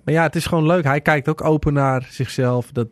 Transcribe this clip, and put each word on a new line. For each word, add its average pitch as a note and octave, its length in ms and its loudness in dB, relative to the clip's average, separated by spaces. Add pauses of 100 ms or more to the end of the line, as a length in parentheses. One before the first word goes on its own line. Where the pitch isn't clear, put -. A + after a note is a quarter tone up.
maar C#3+ 80 0
ja, D#3+ 100 4
het D#3+ 120 -2
is E3+ 100 -4
gewoon D#3+ 200 0
leuk. E3+ 180 2
Hij C#3 180 0
kijkt D3+ 280 0
ook D#3 140 -4
open D3+ 300 2
naar C3 380 0
zichzelf. B2 600 -2
Dat A#2+ 200 -2